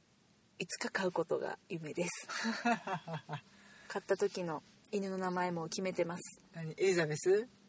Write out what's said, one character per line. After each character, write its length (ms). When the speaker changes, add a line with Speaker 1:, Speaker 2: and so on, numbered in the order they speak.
Speaker 1:
い 80
つ 100
か 140
飼 160
う 60
こ 120
と 140
が 200
夢 260
で 120
す。 220
Speaker 2:
<laughs> 840
Speaker 1:
買 140
っ 20
た 120
時 260
の 200
犬 200
の 80
名 120
前 220
も 160
決 140
め 100
て 120
ま 140
す。 220
Speaker 2:
何？ 200
エ 140
リ 80
ザ 120
ベ 100
ス？ 320